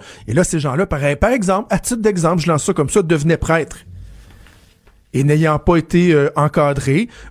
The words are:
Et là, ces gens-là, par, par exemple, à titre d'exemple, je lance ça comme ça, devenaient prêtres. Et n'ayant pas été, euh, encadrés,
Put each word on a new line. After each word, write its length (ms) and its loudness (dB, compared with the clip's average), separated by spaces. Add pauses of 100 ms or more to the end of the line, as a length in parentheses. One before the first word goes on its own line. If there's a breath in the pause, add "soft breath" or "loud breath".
(260 loud breath)
Et 80 -4
là, 100 2
ces 160 -4
gens-là, 260 -2
par, 140 -4 (180)
par 120 2
exemple, 400 -2
à 80 0
titre 240 -6
d'exemple, 400 0
je 60 -4
lance 160 0
ça 100 -2
comme 160 -2
ça, 120 2
devenaient 360 0
prêtres. 400 -2 (1300 soft breath)
Et 120 0
n'ayant 340 2
pas 180 2
été, 360 2
euh, 240 4
encadrés, 720 0 (220 loud breath)